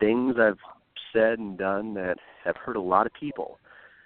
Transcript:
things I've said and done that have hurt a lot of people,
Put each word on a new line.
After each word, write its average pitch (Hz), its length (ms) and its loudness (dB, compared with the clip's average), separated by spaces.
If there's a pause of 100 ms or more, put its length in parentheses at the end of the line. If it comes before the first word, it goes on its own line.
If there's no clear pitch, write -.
things 120 380 2
I've 107 200 4 (540)
said 113 260 4
and 101 180 -8
done 98 380 -2
that 92 220 -4 (280)
have 85 120 -2
hurt 120 200 -8
a 104 40 -4
lot 92 260 2
of 117 80 -8
people, - 440 -10 (480)